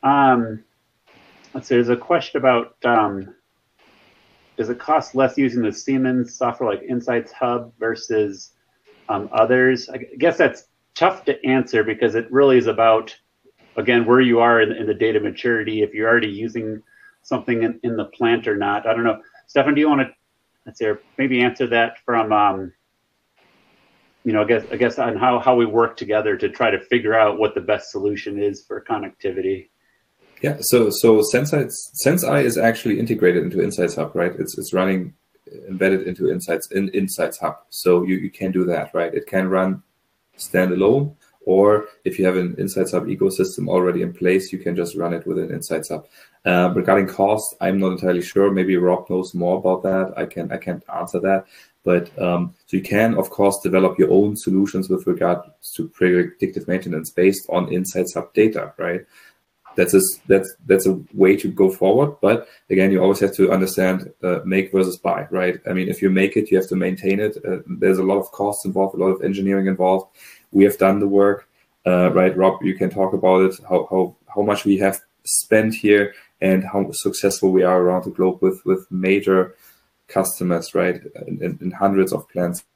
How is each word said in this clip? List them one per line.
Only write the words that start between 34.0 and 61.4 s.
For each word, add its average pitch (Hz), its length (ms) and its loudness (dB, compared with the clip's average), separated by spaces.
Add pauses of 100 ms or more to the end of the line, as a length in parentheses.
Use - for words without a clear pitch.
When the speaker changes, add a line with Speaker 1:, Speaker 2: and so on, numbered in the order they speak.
Speaker 2:
right? 87 240 -2
It's, - 200 -8
it's - 160 -10
running 92 400 -2 (540)
embedded 95 380 0
into 90 240 -2
Insights, 87 400 -4
in 98 200 -2
Insights - 480 -4
Hub. - 180 -6 (140)
So 90 320 2
you, 92 140 -2
you 95 140 -6
can 95 220 -6
do 92 140 0
that, 80 260 -4
right? 85 220 -4
It - 120 -6
can 95 220 -2
run 95 340 -2 (540)
standalone, 95 800 0 (320)
or 104 420 4 (160)
if 92 140 -6
you 95 80 2
have 92 100 2
an 90 220 -2
Insights 95 340 -4
Hub 90 140 -2
ecosystem 95 640 -2
already 90 340 0
in 87 100 -6
place, 92 400 0
you 92 60 -10
can 87 180 -4
just 85 180 -4
run 85 200 -4
it 85 120 -8
within 92 240 -4
Insights 82 380 -6
Hub. 80 180 -10 (380)
Uh, 90 300 2
regarding 95 340 2
cost, 104 520 -2
I'm 92 200 0
not 92 120 0
entirely 90 300 -2
sure. 98 280 2
Maybe 95 260 0
Rob 90 320 0
knows 92 260 -4
more 90 240 -2
about 92 260 -2
that. 95 320 -2
I 87 100 -6
can, - 260 -10
I - 60 -8
can't 87 260 -10 (100)
answer 87 260 -6
that. 95 260 0 (380)
But, 87 360 0
um, 87 340 -2 (120)
so 95 100 -6
you 95 60 0
can, 107 340 0
of 95 140 -2
course, 98 320 0
develop 92 360 2
your 92 120 4
own 104 260 4
solutions 95 520 -2
with 92 180 -2
regard 87 320 0 (360)
to 82 140 -8
predictive 90 800 -2
maintenance 87 420 -6
based 95 380 2
on 90 240 -2
Insights 90 420 -4
Hub - 200 -8
data, - 420 0
right? 87 240 -6 (720)
That's 90 200 2
a 98 40 10
s-, - 280 0
that's, 95 280 2 (120)
that's 95 200 4
a 92 140 0 (140)
way 98 220 6
to - 120 -6